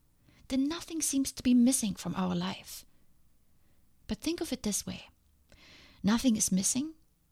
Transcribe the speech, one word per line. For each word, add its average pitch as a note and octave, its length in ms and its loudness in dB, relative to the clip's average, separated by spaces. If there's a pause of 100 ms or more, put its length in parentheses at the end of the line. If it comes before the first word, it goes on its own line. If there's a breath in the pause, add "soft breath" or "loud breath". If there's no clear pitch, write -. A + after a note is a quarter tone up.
(480 soft breath)
then C4+ 200 0
nothing E4 340 -6
seems C4+ 300 0
to - 100 -12
be B3 100 4
missing A#3+ 420 4
from F3+ 200 -6
our F#3 200 0
life. F3+ 520 -8 (1200)
But A3 120 -6
think E4+ 240 -4
of - 100 -6
it B3 100 -4
this - 240 -2
way. F#3 180 -12 (1000 loud breath)
Nothing A#3 340 4
is - 160 0
missing, B3+ 400 0 (400)